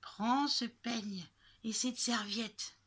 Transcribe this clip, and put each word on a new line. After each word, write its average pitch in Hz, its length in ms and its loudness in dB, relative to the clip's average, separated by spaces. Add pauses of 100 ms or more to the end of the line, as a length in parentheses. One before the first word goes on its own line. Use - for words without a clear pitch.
Prends 254 460 2
ce 262 180 2
peigne 208 600 -6 (380)
et 220 100 -2
cette 247 240 0
serviette 214 880 -2